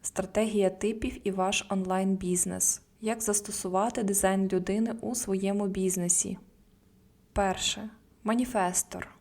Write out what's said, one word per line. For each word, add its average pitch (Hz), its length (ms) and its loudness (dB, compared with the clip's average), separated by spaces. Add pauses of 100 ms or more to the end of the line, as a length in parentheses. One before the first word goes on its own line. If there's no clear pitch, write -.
Стратегія 202 680 2
типів 226 540 -4
і 202 60 0
ваш 190 400 0
онлайн-бізнес. 185 1120 0 (180)
Як 226 220 -2
застосувати 208 800 0
дизайн 190 500 2
людини 208 480 0
у 226 140 -4
своєму 196 520 0
бізнесі? 190 720 0 (960)
Перше. 202 580 0 (340)
Маніфестор. 208 840 0 (120)